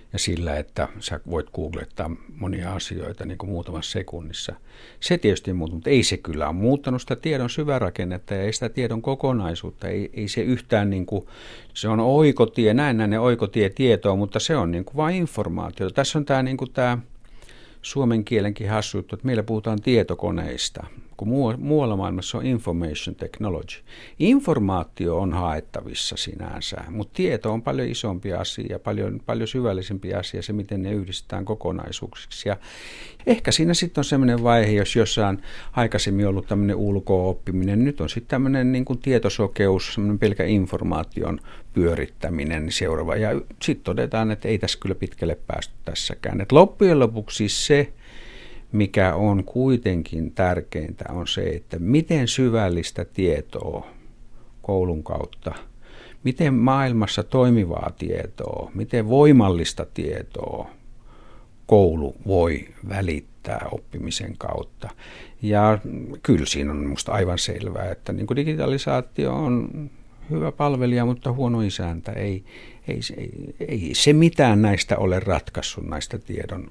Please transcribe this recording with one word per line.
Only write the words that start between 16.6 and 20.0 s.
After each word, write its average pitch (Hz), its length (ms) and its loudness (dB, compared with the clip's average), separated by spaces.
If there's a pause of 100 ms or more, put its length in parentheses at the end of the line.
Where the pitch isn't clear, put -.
tää 123 260 0 (840)
suomen 117 420 0
kielenkin 104 440 0
hassu 107 300 -2
juttu, - 160 -8
että 113 120 -6
meillä 117 160 0
puhutaan 107 400 -2
tietokoneista, 92 1040 0 (300)